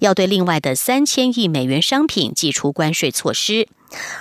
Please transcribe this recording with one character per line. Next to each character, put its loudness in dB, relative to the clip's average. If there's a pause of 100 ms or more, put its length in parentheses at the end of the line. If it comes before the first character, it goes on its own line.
要 4
对 2
另 2
外 2
的 -2
三 0
千 0
亿 0
美 0
元 0
商 2
品 -2
祭 0
出 0
关 0
税 0
措 -4
施。 0 (540)